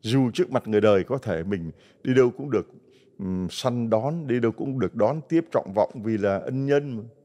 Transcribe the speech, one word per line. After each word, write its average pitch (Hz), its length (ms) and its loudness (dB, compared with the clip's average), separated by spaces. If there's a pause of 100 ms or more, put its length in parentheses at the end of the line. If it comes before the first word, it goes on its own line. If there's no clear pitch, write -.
Dù 123 300 2
trước 175 200 -2
mặt 123 180 -2
người 107 120 4
đời 101 240 4
có 135 140 -4
thể 87 240 -4
mình 85 280 -4 (340)
đi 127 100 0
đâu 127 160 6
cũng 139 200 -10
được, 107 180 0 (500)
ừm, 92 320 -4
săn 120 400 -2
đón, 139 360 0
đi 123 140 0
đâu 117 120 2
cũng 131 260 -6
được 95 160 -2
đón 120 340 0
tiếp 165 220 2
trọng - 240 -2
vọng 107 280 0
vì 110 160 -2
là 98 200 2
ân 131 280 -4
nhân 143 300 0
mà. 104 60 -8 (220)